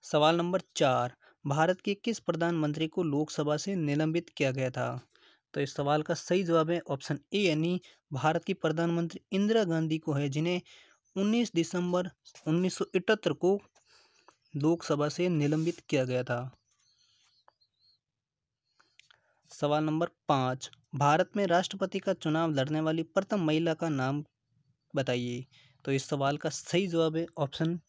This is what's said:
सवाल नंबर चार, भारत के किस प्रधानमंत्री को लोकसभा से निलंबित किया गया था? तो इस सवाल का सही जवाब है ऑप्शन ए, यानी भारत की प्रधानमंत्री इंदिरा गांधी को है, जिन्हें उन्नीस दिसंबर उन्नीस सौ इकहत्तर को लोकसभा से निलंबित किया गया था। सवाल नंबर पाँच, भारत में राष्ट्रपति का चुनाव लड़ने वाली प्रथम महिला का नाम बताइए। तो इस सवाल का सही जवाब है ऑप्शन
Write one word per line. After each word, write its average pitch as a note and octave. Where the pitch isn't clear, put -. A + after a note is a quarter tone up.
सवाल D#3
नंबर F3
चार, B2+
भारत D#3+
के G3+
किस A3
प्रधानमंत्री D#3+
को F3+
लोकसभा D3+
से G3+
निलंबित D#3
किया C3+
गया C3
था? B2+
तो C#3+
इस C#3
सवाल D3
का E3+
सही F#3
जवाब E3
है E3+
ऑप्शन C#3
ए, G3
यानी F3
भारत D#3
की G3
प्रधानमंत्री E3+
इंदिरा G#3
गांधी D#3+
को D#3
है, C#3+
जिन्हें E3+
उन्नीस G#3+
दिसंबर F3+
उन्नीस F3
सौ -
इकहत्तर F#3
को F#3+
लोकसभा D3
से F3+
निलंबित D#3
किया C3+
गया B2+
था। B2
सवाल D3+
नंबर D#3
पाँच, B2+
भारत D3
में G3+
राष्ट्रपति F#3+
का F#3+
चुनाव D#3+
लड़ने D3
वाली D#3+
प्रथम G3
महिला D#3+
का E3
नाम C#3
बताइए। B2
तो C#3
इस C3+
सवाल C#3
का D#3+
सही F#3
जवाब E3
है E3
ऑप्शन D#3+